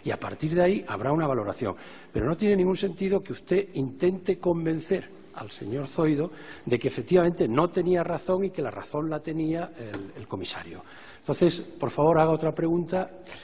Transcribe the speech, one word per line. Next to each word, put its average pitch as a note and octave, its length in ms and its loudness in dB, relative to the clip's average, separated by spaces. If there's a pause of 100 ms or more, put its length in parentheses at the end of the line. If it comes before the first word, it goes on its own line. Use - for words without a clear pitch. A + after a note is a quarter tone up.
Y A2+ 60 -2
a G2+ 60 -2
partir D3+ 380 -4
de F3+ 80 6
ahí F#3 240 2
habrá G#2+ 240 -2
una D#3 160 2
valoración. G#2 480 -2 (380)
Pero G#2+ 120 0
no E3 120 2
tiene G#3 180 4
ningún F3+ 220 2
sentido F#3+ 440 0
que B2+ 120 -10
usted F#3+ 400 0
intente F3+ 640 0
convencer E3 720 0 (260)
al - 160 -12
señor B2+ 360 -6
Zoido D#3 440 2 (340)
de A#2+ 140 2
que - 80 -2
efectivamente E3+ 600 4
no D3 220 4
tenía F3 340 2
razón F#3 420 0
y F#3+ 60 -4
que E3+ 100 -6
la A#2+ 100 -2
razón D3 380 -4
la D3+ 100 -2
tenía D#3+ 580 -4
el, G2+ 340 -10 (100)
el G#2+ 60 -14
comisario. F2 540 -8 (380)
Entonces, E3 420 2
por - 280 -4
favor, D#3 320 6
haga D#3+ 100 6
otra D#3 220 0
pregunta E3+ 560 0 (340)